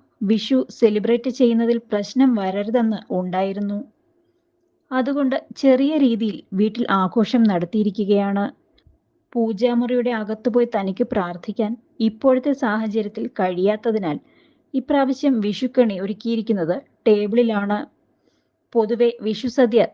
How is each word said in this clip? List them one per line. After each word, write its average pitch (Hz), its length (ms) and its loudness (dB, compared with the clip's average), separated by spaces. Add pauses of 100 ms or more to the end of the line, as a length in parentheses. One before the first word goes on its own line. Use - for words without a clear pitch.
(240)
വിഷു 220 360 0 (120)
സെലിബ്രേറ്റ് 226 600 2
ചെയ്യുന്നതിൽ 233 480 2
പ്രശ്നം 226 560 0
വരരുതെന്ന് 208 640 0 (120)
ഉണ്ടായിരുന്നു. 190 680 -2 (1120)
അതുകൊണ്ട് 262 460 0 (200)
ചെറിയ 269 400 4
രീതിയിൽ 226 400 0 (160)
വീട്ടിൽ 214 380 0
ആഘോഷം 202 520 2
നടത്തിയിരിക്കുകയാണ്. 202 1000 0 (880)
പൂജാമുറിയുടെ 240 760 0
അകത്ത് 220 380 -4
പോയി 240 180 2
തനിക്ക് 196 380 -4
പ്രാർത്ഥിക്കാൻ 196 680 -4 (280)
ഇപ്പോഴത്തെ 254 520 0
സാഹചര്യത്തിൽ 220 760 -4
കഴിയാത്തതിനാൽ 196 920 -2 (580)
ഇപ്രാവശ്യം 269 680 0
വിഷുക്കണി 214 600 0
ഒരുക്കിയിരിക്കുന്നത് 202 760 -2 (260)
ടേബിളിലാണ്. 208 760 0 (960)
പൊതുവെ 226 360 2 (140)
വിഷുസദ്യ 220 720 2